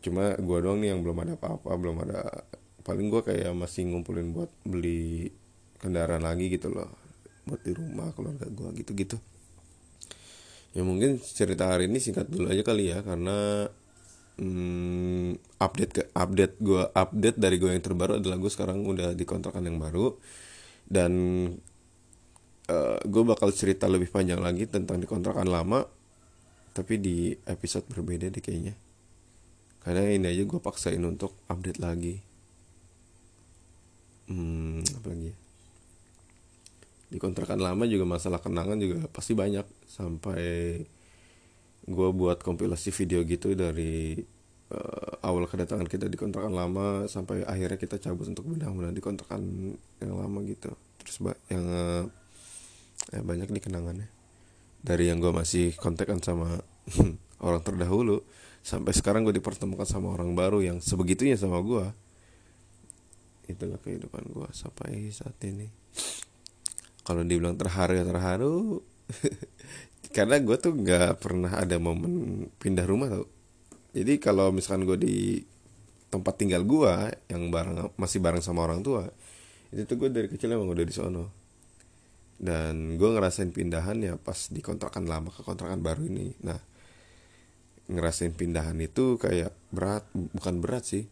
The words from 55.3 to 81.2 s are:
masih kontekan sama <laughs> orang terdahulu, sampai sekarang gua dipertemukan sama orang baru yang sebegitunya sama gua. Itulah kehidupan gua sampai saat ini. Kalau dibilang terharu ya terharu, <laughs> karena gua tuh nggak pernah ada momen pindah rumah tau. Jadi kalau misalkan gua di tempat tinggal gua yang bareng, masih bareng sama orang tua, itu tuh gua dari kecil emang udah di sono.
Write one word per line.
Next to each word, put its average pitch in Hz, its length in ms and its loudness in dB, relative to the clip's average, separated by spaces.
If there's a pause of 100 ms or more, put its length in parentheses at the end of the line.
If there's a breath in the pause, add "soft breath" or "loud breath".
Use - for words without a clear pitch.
masih 85 480 2
kontekan 92 400 0
sama 85 400 -2 (320)
<laughs> - 560 2
orang 85 160 2
terdahulu, 98 560 2 (400 loud breath)
sampai - 320 -2
sekarang 104 320 4
gua 110 80 4
dipertemukan 95 560 -2
sama 92 240 -2
orang 87 240 -2
baru 95 240 4
yang 87 240 0
sebegitunya 95 560 2
sama 90 240 2
gua. 104 320 0 (1500 soft breath)
Itulah 95 320 -8
kehidupan - 560 -10
gua - 160 -10
sampai - 640 -10
saat - 320 -12
ini. 101 240 -8 (1400 loud breath)
Kalau 85 160 2
dibilang 87 320 2
terharu 92 400 2
ya 90 80 4
terharu, 101 800 0 (240)
<laughs> - 1080 -8
karena 110 280 6
gua 117 160 4
tuh 170 160 2
nggak 90 480 4
pernah 90 320 0
ada 87 240 2
momen 98 640 -2 (160)
pindah 92 240 2
rumah 104 240 2
tau. 98 180 -4 (680)
Jadi 135 240 2
kalau 98 320 6
misalkan 95 320 0
gua 92 160 4
di 98 400 2 (720)
tempat 92 240 0
tinggal 92 320 4
gua 107 400 6 (240)
yang 87 160 -4
bareng, 85 480 -2
masih 98 240 0
bareng 85 240 2
sama 85 240 0
orang 85 160 0
tua, 117 240 0 (640 loud breath)
itu 107 160 -6
tuh 123 80 0
gua 120 160 2
dari 113 160 0
kecil - 240 -2
emang 110 160 2
udah 87 160 2
di 82 80 -2
sono. 87 340 -4 (1080 soft breath)